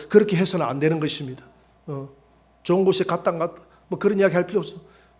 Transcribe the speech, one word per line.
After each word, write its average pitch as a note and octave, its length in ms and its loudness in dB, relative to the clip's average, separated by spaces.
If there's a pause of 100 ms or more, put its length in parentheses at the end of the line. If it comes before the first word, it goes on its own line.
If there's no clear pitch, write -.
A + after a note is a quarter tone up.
그렇게 G#3 280 6
해서는 F3 280 0
안 C3 140 -4
되는 D#3 220 0
것입니다. C3+ 440 -6 (420)
어, C#3 220 -10 (540)
좋은 F#3 220 2
곳에 F#3 180 2
갔다 E3+ 300 -2
안 E3 80 -4
갔다, E3+ 220 -6 (260)
뭐 F3 100 -6
그런 G3+ 220 0
이야기 F#3 140 4
할 F3+ 120 2
필요 G#3 140 -2
없어요. - 200 -12 (400)